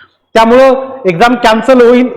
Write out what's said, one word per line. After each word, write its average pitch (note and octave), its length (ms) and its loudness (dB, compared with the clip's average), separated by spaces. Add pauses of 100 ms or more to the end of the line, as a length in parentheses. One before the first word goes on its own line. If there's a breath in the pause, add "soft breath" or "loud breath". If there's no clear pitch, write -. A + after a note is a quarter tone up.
(340 loud breath)
त्यामुळं B3 520 2 (200)
एक्झाम A3+ 300 0
कॅन्सल A#3 520 0
होईल B3 300 0